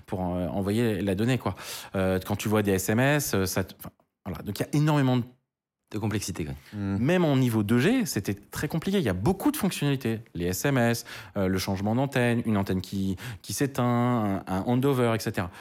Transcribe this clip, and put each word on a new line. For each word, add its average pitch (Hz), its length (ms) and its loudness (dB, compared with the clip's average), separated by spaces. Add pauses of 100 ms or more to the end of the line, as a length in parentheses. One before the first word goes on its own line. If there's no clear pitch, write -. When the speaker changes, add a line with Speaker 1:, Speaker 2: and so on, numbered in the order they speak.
Speaker 1:
pour, 92 160 -4
euh, 90 260 -2
envoyer 101 540 0
la 98 140 0
donnée, 117 240 0
quoi. 98 160 -4 (400)
Euh, 95 300 2
quand 104 120 -2
tu - 100 -4
vois 107 140 4
des 101 100 2
S 95 160 0
M 110 140 2
S, 143 320 2
euh, 95 120 2
ça 92 200 -2
te, - 140 -18
enfin, - 100 -12 (380)
voilà. 80 160 -8
Donc, 101 160 -6
il - 20 0
y 170 40 -2
a - 80 -18
énormément 147 440 4
de 120 60 0 (680)
Speaker 2:
De 104 100 -6
complexité, 101 440 -4
quoi. 73 100 -6 (200)
Speaker 3:
Hmm. 98 240 -4
Speaker 1:
Même 165 260 2
en 143 140 4
niveau 117 260 2
deux 117 160 4
G, 220 260 2
c'était 101 280 -2
très - 340 -6
compliqué. 190 300 -2
Il 170 80 2
y 107 40 2
a 92 40 0
beaucoup 175 380 2
de 277 40 -2
fonctionnalités. 135 640 -2 (160)
Les 87 120 -2
S 113 180 -2
M 139 120 2
S, 117 280 2 (320)
euh, 98 100 2
le 95 100 2
changement 98 380 -2
d'antenne, 123 500 0
une 110 120 2
antenne 98 240 0
qui, 95 340 -2 (260)
qui - 120 -10
s'éteint, 120 920 0
un, 92 80 -6
un 95 120 -2
handover, 123 500 2
et 110 40 0
cetera. 101 300 -4 (120)